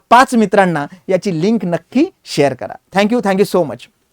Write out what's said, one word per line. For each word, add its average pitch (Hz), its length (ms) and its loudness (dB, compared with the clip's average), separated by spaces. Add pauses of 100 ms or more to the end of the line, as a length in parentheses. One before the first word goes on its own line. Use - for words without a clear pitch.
पाच 247 260 4
मित्रांना 190 500 0 (220)
याची 185 340 -2
लिंक 214 240 -2
नक्की 180 400 -2 (200)
शेअर 139 280 0
करा. 107 200 -12 (220)
Thank 208 180 0
you, 247 100 -2
thank 196 200 0
you 185 160 -2
so 160 80 0
much. - 340 -16 (100)